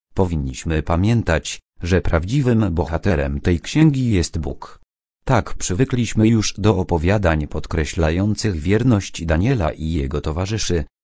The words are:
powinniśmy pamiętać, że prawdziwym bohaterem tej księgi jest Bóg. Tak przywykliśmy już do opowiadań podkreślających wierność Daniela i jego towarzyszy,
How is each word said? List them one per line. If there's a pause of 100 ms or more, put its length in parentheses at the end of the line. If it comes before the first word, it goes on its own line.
(140)
powinniśmy
pamiętać, (220)
że
prawdziwym
bohaterem
tej
księgi
jest
Bóg. (440)
Tak
przywykliśmy
już
do
opowiadań
podkreślających
wierność
Daniela
i
jego
towarzyszy, (200)